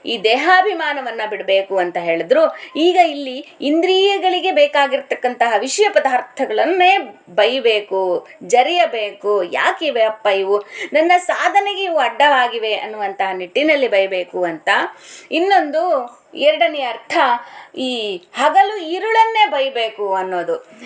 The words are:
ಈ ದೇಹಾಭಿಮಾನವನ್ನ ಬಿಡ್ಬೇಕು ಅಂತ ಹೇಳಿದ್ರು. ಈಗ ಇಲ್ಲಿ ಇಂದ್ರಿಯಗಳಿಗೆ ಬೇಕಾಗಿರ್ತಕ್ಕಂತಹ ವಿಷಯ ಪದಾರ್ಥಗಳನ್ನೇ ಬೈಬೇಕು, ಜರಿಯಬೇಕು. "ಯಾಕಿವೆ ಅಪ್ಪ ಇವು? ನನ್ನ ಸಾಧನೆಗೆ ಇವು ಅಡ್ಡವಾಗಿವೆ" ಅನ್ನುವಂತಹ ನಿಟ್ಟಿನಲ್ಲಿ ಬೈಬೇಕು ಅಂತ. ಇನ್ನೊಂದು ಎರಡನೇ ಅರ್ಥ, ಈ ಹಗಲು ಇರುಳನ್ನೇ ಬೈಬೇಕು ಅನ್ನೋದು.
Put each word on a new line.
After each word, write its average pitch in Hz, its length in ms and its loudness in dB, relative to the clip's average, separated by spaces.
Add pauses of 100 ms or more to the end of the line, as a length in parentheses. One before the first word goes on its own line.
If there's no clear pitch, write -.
ಈ 226 180 -4
ದೇಹಾಭಿಮಾನವನ್ನ 294 1080 0
ಬಿಡ್ಬೇಕು 196 480 -2
ಅಂತ 175 200 -2
ಹೇಳಿದ್ರು. 170 580 0 (200)
ಈಗ 339 200 2
ಇಲ್ಲಿ 285 520 0 (140)
ಇಂದ್ರಿಯಗಳಿಗೆ 370 880 2
ಬೇಕಾಗಿರ್ತಕ್ಕಂತಹ 277 1080 0
ವಿಷಯ 269 320 0
ಪದಾರ್ಥಗಳನ್ನೇ 269 1080 0 (320)
ಬೈಬೇಕು, 208 1000 0 (160)
ಜರಿಯಬೇಕು. 214 1000 0
"ಯಾಕಿವೆ 247 600 -2
ಅಪ್ಪ 220 240 -2
ಇವು? 196 360 0 (300)
ನನ್ನ 320 240 4
ಸಾಧನೆಗೆ 370 640 -2
ಇವು 339 140 -2
ಅಡ್ಡವಾಗಿವೆ" 240 760 2
ಅನ್ನುವಂತಹ 196 600 -6
ನಿಟ್ಟಿನಲ್ಲಿ 262 540 0
ಬೈಬೇಕು 185 560 -2
ಅಂತ. 165 260 -4 (640)
ಇನ್ನೊಂದು 320 840 0 (180)
ಎರಡನೇ 302 460 0
ಅರ್ಥ, 240 360 -6 (580)
ಈ 226 460 -6 (120)
ಹಗಲು 392 440 2
ಇರುಳನ್ನೇ 427 680 0
ಬೈಬೇಕು 233 720 -2
ಅನ್ನೋದು. 180 540 -4 (160)